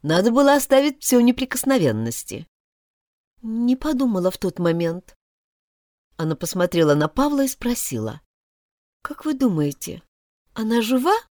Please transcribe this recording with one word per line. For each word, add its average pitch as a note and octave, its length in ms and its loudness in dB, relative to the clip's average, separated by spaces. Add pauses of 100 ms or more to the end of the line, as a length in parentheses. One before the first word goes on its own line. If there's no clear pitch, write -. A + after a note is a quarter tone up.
«Надо F3 280 2
было C#4 240 4
оставить C#4 480 2
всё B3 160 2
в A#3+ 40 6
неприкосновенности». E3 1200 -2 (960)
«Не A#3 320 0
подумала B3 560 0
в - 80 -14
тот F3+ 220 -6
момент». E3+ 560 -2 (1000)
Она D#3+ 200 -4
посмотрела E3+ 580 2
на D3 140 2
Павла C#4 360 0
и C4 40 -2
спросила: C3+ 720 -6 (840)
«Как - 220 -12
вы D#4 100 -2
думаете, E3 680 -2 (520)
она A3+ 260 -2
жива?» B3+ 340 0 (160)